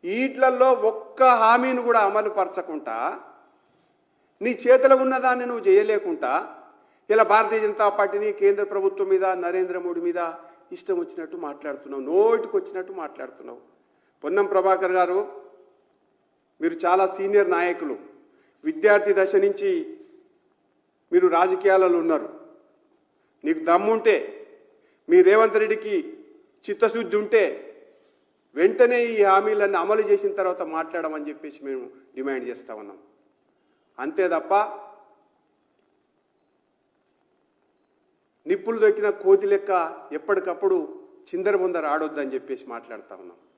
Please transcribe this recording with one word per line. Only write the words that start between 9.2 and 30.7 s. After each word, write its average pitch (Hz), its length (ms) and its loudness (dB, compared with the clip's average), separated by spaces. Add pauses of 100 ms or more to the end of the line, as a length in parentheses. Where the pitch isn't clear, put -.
నరేంద్ర 180 540 -4
మోడీ 175 220 -6
మీద 170 320 -4 (400)
ఇష్టం 180 260 -6
వచ్చినట్టు 165 380 -10
మాట్లాడుతున్నావు, 143 680 -10
నోటికి 208 540 0
వచ్చినట్టు 185 360 -8
మాట్లాడుతున్నావు. 131 680 -16 (640)
పొన్నం 196 220 0
ప్రభాకర్ 190 460 0
గారు, 185 500 -2 (1160)
మీరు 170 140 -2
చాలా 180 320 2
సీనియర్ 196 440 0
నాయకులు, 170 480 -2 (680)
విద్యార్థి 202 500 2
దశ 190 200 0
నుంచి 196 640 -2 (1120)
మీరు 180 140 4
రాజకీయాలలో 185 720 2
ఉన్నారు. 160 300 -2 (1160)
నీకు 160 200 -4
దమ్ముంటే, 208 840 0 (640)
మీ 180 140 8
రేవంత్ 214 320 4
రెడ్డికి 214 640 -4 (520)
చిత్తశుద్ధి 208 460 -2
ఉంటే, 208 520 0 (880)
వెంటనే 240 520 2
ఈ 220 160 0
హామీలన్నీ 202 560 2
అమలు 208 240 0
చేసిన 202 300 0
తర్వాత 185 300 -4
మాట్లాడమని 160 680 -8